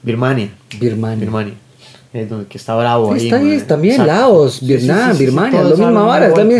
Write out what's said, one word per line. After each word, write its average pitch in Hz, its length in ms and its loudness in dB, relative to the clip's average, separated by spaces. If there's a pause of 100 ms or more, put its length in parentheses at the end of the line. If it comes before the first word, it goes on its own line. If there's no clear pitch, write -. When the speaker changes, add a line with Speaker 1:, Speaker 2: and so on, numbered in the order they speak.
Speaker 1:
Birmania. 120 480 -2 (280)
Speaker 2:
Birmania. 110 400 -4
Speaker 1:
Birmania. 107 360 -6 (600)
Eh, 113 120 -8
donde, 104 200 -10
que - 120 -18
está 113 180 -6
bravo 117 380 0
Speaker 2:
Sí, - 60 -2
Speaker 1:
ahí, 117 60 -2
Speaker 2:
está 233 100 0
Speaker 1:
man. 277 100 0
Speaker 2:
bien, 302 120 0
está 208 180 -2
bien, 208 240 0
Speaker 1:
Exacto. 160 120 2
Speaker 2:
Laos, 185 420 2
Speaker 1:
Sí, - 60 -12
sí, 131 60 -8
Speaker 2:
Vietnam, 143 460 0
Speaker 1:
sí, 185 60 0
sí, 135 60 2
Speaker 2:
Birmania, 180 360 0
Speaker 1:
todo 180 80 2
Speaker 2:
la 156 60 4
Speaker 1:
eso 190 100 2
Speaker 2:
misma 233 160 2
Speaker 1:
ahora 220 120 2
Speaker 2:
vara, 262 160 2
es 160 100 4
la 175 60 4
Speaker 1:
vuelta. 226 160 4